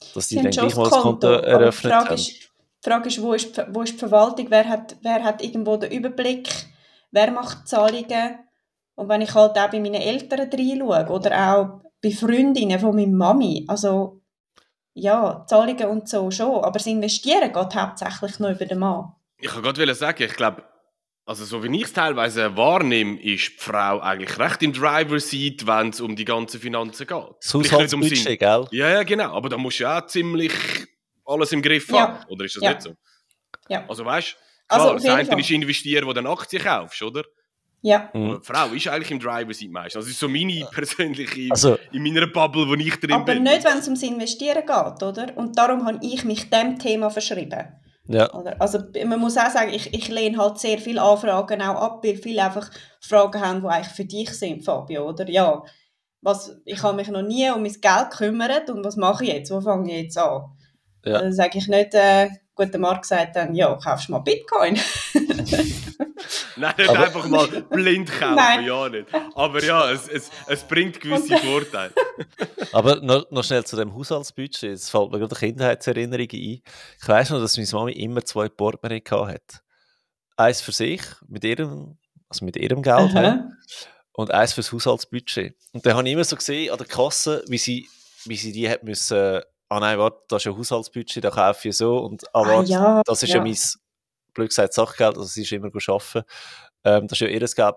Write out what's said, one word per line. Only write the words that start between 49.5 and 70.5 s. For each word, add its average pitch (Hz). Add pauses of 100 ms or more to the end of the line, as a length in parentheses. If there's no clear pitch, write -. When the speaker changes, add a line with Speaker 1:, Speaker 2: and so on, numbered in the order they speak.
Speaker 2:
sagen, 226
ich, -
ich 220
lehne 226
halt 208
sehr 220
viele 220
Anfragen 202
auch 196
ab, 226
weil 208
viele 208
einfach 190 (300)
Fragen 202
haben, 190
die 190
eigentlich 165
für 196
dich 214
sind, 170
Fabio, 147
oder? 165
Ja, 175 (600)
was, -
ich 196
habe 202
mich 202
noch 196
nie 247
um 226
mein 208
Geld 208
gekümmert 233
und 202
was 208
mache 202
ich 226
jetzt? 143
Wo 196
fange 190
ich 165
jetzt 165
an? 139 (600)
Speaker 1:
Ja. 107
Speaker 2:
Dann 185
sage 185
ich 196
nicht... 202
Äh, 196 (280)
gute 190
Marc 185
sagt 165
dann, 170
«Ja, 160
kaufst 135
mal 127
Bitcoin.» 415 (360)
<laughs> - (1400)
Speaker 3:
Nein, 156
nicht 196
Speaker 1:
Aber 196
Speaker 3:
einfach 165
mal 156 (240)
blind 185
kaufen, 135
Speaker 2:
Nein. 240
Speaker 3:
ja 131
nicht. 107 (280)
Aber 147
ja, 160
es, 131
es, 147 (180)
es 143